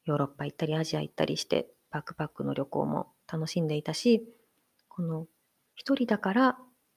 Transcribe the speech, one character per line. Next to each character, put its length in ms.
ヨ 100
ー 20
ロ 80
ッ 40
パ 160
行 80
っ 40
た 80
り、 100
ア 80
ジ 140
ア 40
行 100
っ 20
た 120
り 120
し 80
て、 240
バ 80
ッ 40
ク 120
パ 100
ッ 40
ク 140
の 100
旅 120
行 200
も 280
楽 160
し 140
ん 60
で 80
い 80
た 100
し、 340
こ 160
の 240
一 200
人 120
だ 100
か 160
ら 240